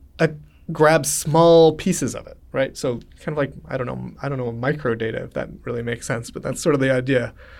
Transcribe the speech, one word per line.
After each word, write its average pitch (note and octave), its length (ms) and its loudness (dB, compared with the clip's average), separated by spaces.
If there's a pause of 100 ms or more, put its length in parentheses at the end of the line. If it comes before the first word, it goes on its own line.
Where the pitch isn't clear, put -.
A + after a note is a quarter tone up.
(200)
uh, E3 80 2 (440)
grab D3+ 340 4
small E3 680 6
pieces D#3 420 -2
of A2 120 -12
it, - 100 -18 (140)
right? C3+ 260 -2
So B2 220 -4 (180)
kind - 120 -10
of D3+ 80 -6
like, C#3 160 -2 (140)
I C3+ 100 -6
don't B2 100 -4
know, B2+ 240 -8 (100)
I C#3 80 -4
don't C#3 80 -6
know, A#2+ 140 -6
microdata, A#2 720 -4
if B2 100 -14
that - 160 -6 (140)
really A#2+ 180 -6
makes A#2 240 -8
sense, A#2+ 260 -6
but - 120 -12
that's B2+ 180 -6
sort D3+ 140 2
of C3+ 60 2
the C3+ 100 2
idea, B2+ 420 0 (260)